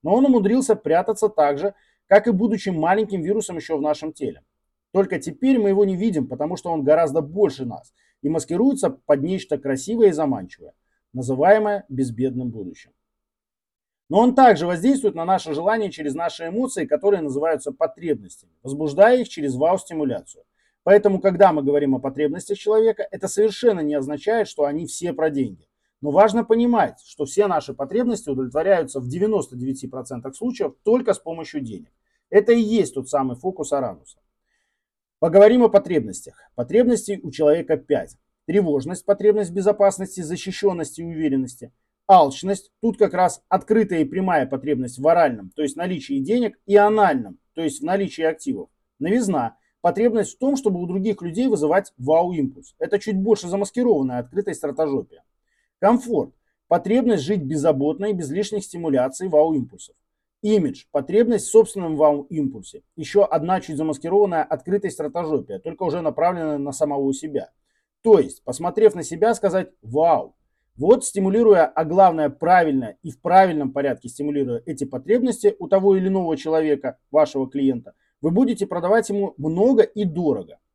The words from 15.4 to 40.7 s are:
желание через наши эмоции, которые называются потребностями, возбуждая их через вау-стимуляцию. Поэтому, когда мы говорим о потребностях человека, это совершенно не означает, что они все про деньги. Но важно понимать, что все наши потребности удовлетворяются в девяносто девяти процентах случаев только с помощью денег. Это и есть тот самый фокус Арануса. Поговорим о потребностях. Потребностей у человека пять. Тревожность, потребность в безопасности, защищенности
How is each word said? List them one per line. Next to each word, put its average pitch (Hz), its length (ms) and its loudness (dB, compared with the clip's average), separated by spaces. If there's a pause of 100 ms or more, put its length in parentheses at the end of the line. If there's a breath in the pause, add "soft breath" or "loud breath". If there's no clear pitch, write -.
желание 196 380 -2
через 147 240 -6
наши 165 340 -6
эмоции, 202 380 -4
которые 175 340 0
называются 147 520 -4
потребностями, 147 800 -6 (100)
возбуждая 156 580 2
их 226 80 -6
через 143 260 -6
вау-стимуляцию. 151 880 -4 (380)
Поэтому, 196 380 4
когда 185 320 4
мы 151 100 -2
говорим 143 320 0
о 131 40 -4
потребностях 147 580 -4
человека, 220 540 0
это 190 180 -8
совершенно 208 520 0
не 151 140 -4
означает, 151 540 -2
что 147 160 -2
они 151 220 -4
все 175 260 -8
про 156 160 -2
деньги. 127 400 -6 (320)
Но 147 100 -4
важно 208 340 4
понимать, 233 600 0
что - 220 -8
все 202 220 0
наши 151 260 -4
потребности 202 560 -4
удовлетворяются 139 720 -2
в 123 80 -10
девяносто 175 480 -4
девяти 135 300 -8
процентах 131 480 -12
случаев 214 380 -6 (120)
только 220 280 0
с - 60 -2
помощью 160 420 -10
денег. 110 320 -14 (380)
Это 214 220 4
и 233 80 4
есть 208 340 0
тот 135 160 -8
самый 131 260 -2
фокус 180 380 -8
Арануса. 117 440 -8 (1000)
Поговорим 208 460 8
о 220 40 4
потребностях. 160 840 -2
Потребностей 202 680 0
у 151 80 -12
человека 156 460 2
пять. 123 400 -4 (300)
Тревожность, 165 580 -2
потребность 202 460 2
в 175 40 -14
безопасности, 196 680 0
защищенности 170 800 -6